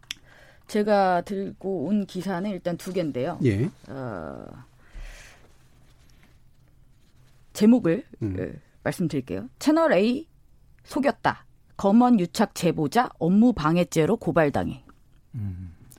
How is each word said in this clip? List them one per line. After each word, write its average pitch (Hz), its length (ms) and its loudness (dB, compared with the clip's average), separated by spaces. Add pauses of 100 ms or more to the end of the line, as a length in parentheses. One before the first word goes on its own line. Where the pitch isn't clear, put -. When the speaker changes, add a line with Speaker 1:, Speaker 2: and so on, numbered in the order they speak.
(680)
Speaker 1:
제가 202 540 2
들고 190 640 -6
온 202 200 0
기사는 185 440 -6
일단 175 280 -6
두 - 140 -12
개인데요. 156 520 -4
Speaker 2:
예. 117 260 2 (200)
Speaker 1:
어, 87 540 -10 (3000)
제목을, 214 500 4 (180)
Speaker 2:
음. 101 180 -4
Speaker 1:
어, 85 180 -8 (260)
말씀드릴게요. 143 640 -4 (100)
채널A 277 680 2 (560)
속였다. - 600 -2 (320)
검언 233 420 4
유착 180 360 -2
제보자 160 540 0 (100)
업무 208 340 4
방해죄로 165 640 2
고발당해. 135 680 0 (520)
Speaker 3:
음. 92 380 -10 (240)